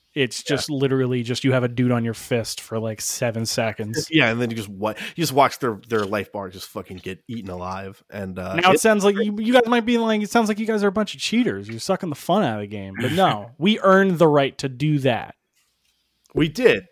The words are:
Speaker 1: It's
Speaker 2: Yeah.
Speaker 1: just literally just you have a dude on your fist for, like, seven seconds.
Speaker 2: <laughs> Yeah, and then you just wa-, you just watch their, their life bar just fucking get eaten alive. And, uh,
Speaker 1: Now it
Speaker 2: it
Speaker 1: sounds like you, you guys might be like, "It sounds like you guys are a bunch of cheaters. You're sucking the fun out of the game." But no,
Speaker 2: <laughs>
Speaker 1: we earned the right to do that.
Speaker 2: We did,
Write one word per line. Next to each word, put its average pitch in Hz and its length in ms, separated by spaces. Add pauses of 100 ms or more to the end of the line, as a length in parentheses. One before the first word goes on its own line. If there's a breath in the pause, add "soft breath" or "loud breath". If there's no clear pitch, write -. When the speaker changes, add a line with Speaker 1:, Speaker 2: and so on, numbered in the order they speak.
(140)
Speaker 1:
It's 131 320
Speaker 2:
Yeah. 143 120
Speaker 1:
just - 120
literally 131 540
just 117 220
you 127 80
have 127 100
a 123 60
dude 123 220
on 117 120
your 113 100
fist - 460
for, - 180
like, 110 220
seven 117 460
seconds. 110 640
Speaker 2:
<laughs> - 40
Yeah, 139 200
and 117 100
then 120 100
you 110 60
just 101 100
wa-, 104 280 (200 loud breath)
you 170 80
just 147 80
watch 131 280
their, 110 280
their 110 160
life 98 300
bar 98 160
just 92 180
fucking 95 300
get 92 320
eaten 113 200
alive. 92 600
And, 95 280
uh, 92 200
Speaker 1:
Now 180 140
it - 40
Speaker 2:
it - 60
Speaker 1:
sounds 214 240
like 202 100
you, 208 240
you 226 140
guys 240 140
might 240 180
be 240 120
like, 220 240
"It 208 100
sounds 226 180
like 214 100
you 220 60
guys 214 180
are 208 60
a - 20
bunch 208 240
of 139 60
cheaters. 113 480
You're 113 100
sucking 185 300
the 139 60
fun 190 280
out 117 120
of 104 60
the 104 60
game." 98 320
But 131 140
no, 120 400
Speaker 2:
<laughs> - 40
Speaker 1:
we 208 220
earned 190 400
the 165 80
right 143 300
to 139 100
do 143 320
that. 127 360 (1000)
Speaker 2:
We 160 160
did, 160 420